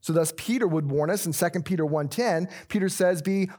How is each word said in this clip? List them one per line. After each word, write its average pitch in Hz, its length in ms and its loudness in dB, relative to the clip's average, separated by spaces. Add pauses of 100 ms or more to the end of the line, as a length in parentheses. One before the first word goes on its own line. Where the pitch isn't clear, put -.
So 165 120 -4
thus 160 240 4
Peter 233 280 0
would 156 240 0
warn 147 200 2
us 196 160 -2
in 160 80 -2
Second 175 320 -2
Peter 170 180 0
one 147 240 0
ten, 185 400 0 (200)
Peter 196 200 0
says, 180 320 2
"Be 190 380 0